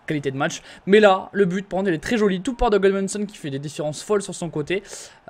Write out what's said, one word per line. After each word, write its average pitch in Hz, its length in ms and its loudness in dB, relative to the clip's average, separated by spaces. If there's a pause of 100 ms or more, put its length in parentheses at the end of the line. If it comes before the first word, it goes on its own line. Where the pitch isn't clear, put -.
qualité 143 260 -4
de 131 40 -4
match. 151 260 -4 (240)
Mais 202 140 6
là, 196 320 6
le 202 140 2
but 190 200 -2
par 175 120 -6
contre 196 140 0
il 160 40 0
est 151 80 -6
très 240 140 -2
joli, 190 240 2
tout 247 140 -4
part 240 160 0
de 208 60 6
Godmanson 196 480 0
qui 202 120 -10
fait 156 120 -10
des 135 80 -4
différences 147 460 -8
folles 202 180 0
sur 185 140 -10
son 175 140 -6
côté. 160 340 -4 (460)